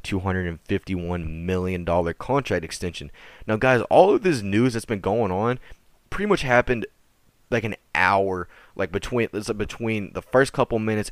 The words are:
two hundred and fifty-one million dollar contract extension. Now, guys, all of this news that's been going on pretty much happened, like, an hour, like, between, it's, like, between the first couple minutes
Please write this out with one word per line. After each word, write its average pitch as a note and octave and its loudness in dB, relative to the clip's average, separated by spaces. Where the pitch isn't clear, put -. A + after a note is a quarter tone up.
two G2 -4
hundred F#2 0
and E2 -6
fifty-one F2 -4
million F#2 -2
dollar E2+ 2
contract A#2 -2
extension. E2+ -10
Now, A2 0
guys, B2+ 4
all F#3 8
of - 0
this D#3 0
news G#2+ 2
that's A2+ -6
been G#2+ -4
going G2+ 0
on A2+ -2
pretty G3 -4
much F#3+ 2
happened, B2 2
like, A2 0
an G#2+ -6
hour, F#2 2
like, F2+ -4
between, A2+ -2
it's, G#2 -6
like, G#2+ -4
between G#2+ -4
the - -8
first C3 4
couple A#2+ 0
minutes A2 -2